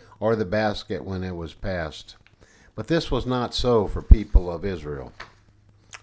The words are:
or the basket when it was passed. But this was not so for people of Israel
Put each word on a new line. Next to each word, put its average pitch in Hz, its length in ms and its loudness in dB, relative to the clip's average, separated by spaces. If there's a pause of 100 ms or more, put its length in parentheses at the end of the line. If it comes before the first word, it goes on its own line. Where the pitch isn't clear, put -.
(200)
or 113 160 2
the 110 80 0
basket 104 600 -4
when 92 200 -6
it 92 100 -6
was 82 180 -10
passed. 87 640 -8 (640)
But 110 100 -10
this 165 240 0
was 123 160 -2
not 123 280 -2
so 113 340 2
for - 140 -6
people 98 460 6
of 85 160 -6
Israel 73 480 -8 (920)